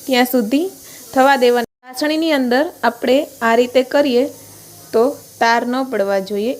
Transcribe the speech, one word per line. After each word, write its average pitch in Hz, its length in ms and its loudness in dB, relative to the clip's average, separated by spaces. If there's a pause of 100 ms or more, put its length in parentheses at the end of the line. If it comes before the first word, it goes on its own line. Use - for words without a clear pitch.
ત્યાં 247 260 2
સુધી 262 340 0 (480)
થવા 269 300 4
દેવાની. 240 280 2 (140)
ચાસણીની 302 520 -2
અંદર 254 280 0 (240)
આપણે 247 260 0 (320)
આ 226 140 2
રીતે 254 200 2 (120)
કરીએ 277 320 2 (680)
તો 226 100 2 (380)
તાર 233 200 2 (100)
ન 247 40 -4 (180)
પડવા 196 260 -4 (100)
જોઈએ, 208 300 -4